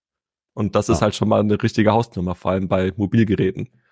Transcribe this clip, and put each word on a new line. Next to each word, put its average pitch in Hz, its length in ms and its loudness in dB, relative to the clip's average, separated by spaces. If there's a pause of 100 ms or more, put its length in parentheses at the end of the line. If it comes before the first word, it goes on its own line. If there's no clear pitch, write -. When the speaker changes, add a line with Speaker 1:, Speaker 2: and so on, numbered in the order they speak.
(540)
Speaker 1:
Und 104 200 -4
das 104 160 0
ist 107 80 2
Speaker 2:
Ja. 110 60 0
Speaker 1:
halt 104 100 0
schon 107 140 -2
mal 107 120 2
eine 104 220 0
richtige 107 300 2
Hausnummer, 95 420 -2
vor - 160 -4
allem 95 180 -2
bei 95 280 0
Mobilgeräten. 104 760 0 (220)